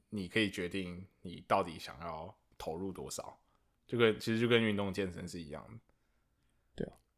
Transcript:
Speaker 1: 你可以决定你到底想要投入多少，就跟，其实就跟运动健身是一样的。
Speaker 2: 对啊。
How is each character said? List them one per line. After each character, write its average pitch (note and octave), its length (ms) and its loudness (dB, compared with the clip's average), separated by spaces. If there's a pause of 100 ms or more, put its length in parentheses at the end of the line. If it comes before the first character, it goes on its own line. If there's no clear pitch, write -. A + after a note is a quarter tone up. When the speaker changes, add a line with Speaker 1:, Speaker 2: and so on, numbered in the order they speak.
Speaker 1:
你 G2+ 180 -4
可 F2 100 -2
以 G#2 140 4
决 F2+ 160 -4
定 F2+ 380 -6 (160)
你 F2+ 260 -12
到 G2 160 4
底 D#2+ 160 -6
想 - 220 -12
要 E2 340 -8 (220)
投 D#2+ 180 -6
入 F#2 160 -4
多 - 180 -10
少， - 300 -10 (480)
就 B2 100 -2
跟， A2+ 220 8
其 A2+ 140 0
实 A2+ 60 2
就 A#2 100 4
跟 A#2 120 8
运 G#2+ 140 4
动 G2+ 160 0
健 F#2+ 220 0
身 F#2 120 -8
是 F2 140 -8
一 D#2 100 -10
样 D2 140 -10
的。 A2 160 -18 (960)
Speaker 2:
对 - 120 -4
啊。 - 60 -16 (240)